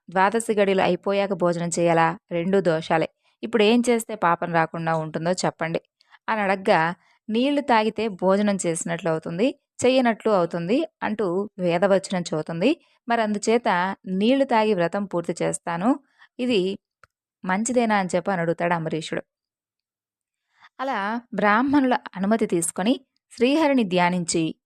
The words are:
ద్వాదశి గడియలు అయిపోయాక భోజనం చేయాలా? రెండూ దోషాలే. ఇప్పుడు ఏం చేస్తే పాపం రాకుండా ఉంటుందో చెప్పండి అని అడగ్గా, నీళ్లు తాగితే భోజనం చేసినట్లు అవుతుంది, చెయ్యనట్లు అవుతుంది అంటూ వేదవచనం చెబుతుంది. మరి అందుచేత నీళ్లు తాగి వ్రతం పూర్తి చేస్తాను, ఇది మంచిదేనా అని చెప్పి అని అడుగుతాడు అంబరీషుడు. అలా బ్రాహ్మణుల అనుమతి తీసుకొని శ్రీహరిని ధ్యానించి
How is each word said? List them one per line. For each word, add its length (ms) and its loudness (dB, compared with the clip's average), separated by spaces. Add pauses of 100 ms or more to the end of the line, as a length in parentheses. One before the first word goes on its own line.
(100)
ద్వాదశి 440 0
గడియలు 280 2
అయిపోయాక 500 0
భోజనం 460 -2
చేయాలా? 400 2 (120)
రెండూ 300 0
దోషాలే. 480 0 (340)
ఇప్పుడు 200 0
ఏం 260 4
చేస్తే 260 -2
పాపం 400 0
రాకుండా 420 -2
ఉంటుందో 360 -4
చెప్పండి 480 -4 (480)
అని 120 -2
అడగ్గా, 540 0 (360)
నీళ్లు 300 0
తాగితే 480 0
భోజనం 580 0
చేసినట్లు 440 -4
అవుతుంది, 480 -2 (260)
చెయ్యనట్లు 460 2
అవుతుంది 560 0 (160)
అంటూ 560 -2
వేదవచనం 640 0
చెబుతుంది. 640 -2 (240)
మరి 140 0
అందుచేత 760 0 (100)
నీళ్లు 380 2
తాగి 300 2
వ్రతం 300 -2
పూర్తి 380 -4
చేస్తాను, 580 -2 (380)
ఇది 400 -2 (640)
మంచిదేనా 520 0
అని 200 0
చెప్పి 140 -2
అని 100 -2
అడుగుతాడు 340 0
అంబరీషుడు. 480 -4 (1600)
అలా 400 -4 (140)
బ్రాహ్మణుల 640 4 (180)
అనుమతి 300 2
తీసుకొని 540 -2 (360)
శ్రీహరిని 480 2
ధ్యానించి 680 0 (120)